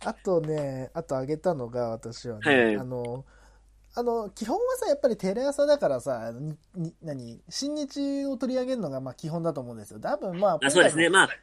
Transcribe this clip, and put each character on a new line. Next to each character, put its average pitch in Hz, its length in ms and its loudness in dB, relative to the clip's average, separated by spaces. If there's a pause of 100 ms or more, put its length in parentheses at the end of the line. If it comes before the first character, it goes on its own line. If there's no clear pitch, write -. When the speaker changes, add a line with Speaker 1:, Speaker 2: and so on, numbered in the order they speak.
Speaker 1:
あ 220 80 -4
と 180 260 0
ね、 143 540 -4
あ 165 100 -8
と 143 120 -4
挙 131 120 -4
げ 151 100 -2
た 175 160 0
の 127 140 -6
が、 120 220 -2
私 113 400 -10
は 110 100 -10
ね、 - 100 -18
Speaker 2:
は 143 40 6
い 123 140 8
は 110 40 4
い。 104 60 2
Speaker 1:
あ 113 80 -6
の、 123 400 -8 (680)
あ 240 100 -4
の、 233 260 -2
基 - 160 -10
本 277 120 0
は 494 200 0
さ、 440 100 -4
や 294 80 4
っ - 60 -4
ぱ 269 80 4
り 220 80 -2
テ 190 180 -2
レ 247 80 -2
朝 285 220 2
だ 294 120 6
か 180 120 2
ら 131 100 0
さ、 117 280 -4
あ 117 40 -6
の、 117 80 -10
に、 151 180 -8 (180)
に、 170 260 -6
何？ 127 480 -10
新 285 240 -6
日 277 540 -4
を 269 100 -4
取 254 160 -2
り 254 40 0
上 254 80 0
げ 262 120 -2
る 226 40 -4
の 160 80 -4
が、 135 120 -6
ま 131 100 -8
あ、 - 20 -10
基 - 140 -10
本 165 160 -4
だ 165 80 0
と 139 80 -6
思 123 140 -8
う - 20 -14
ん - 20 -14
で 107 60 -14
す - 80 -18
よ。 107 80 -14
多 214 160 -4
分、 185 240 -6
ま 196 120 4
あ、 - 100 2
Speaker 2:
あ、 277 100 4
そ - 80 6
う 254 60 12
で 175 60 6
す 147 40 -2
ね。 170 120 6
Speaker 1:
今 185 120 6
回 160 80 8
も - 0 -
Speaker 2:
ま - 60 -4
あ、 - 100 -14